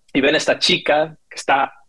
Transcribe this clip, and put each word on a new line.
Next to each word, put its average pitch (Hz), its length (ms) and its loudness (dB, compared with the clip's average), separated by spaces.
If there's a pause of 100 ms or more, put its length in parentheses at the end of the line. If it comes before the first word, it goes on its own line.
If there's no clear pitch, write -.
(140)
y 139 80 0
ven 143 120 2
a 156 40 2
esta 143 200 0
chica 156 600 0 (120)
que - 60 -20
está - 380 -2 (160)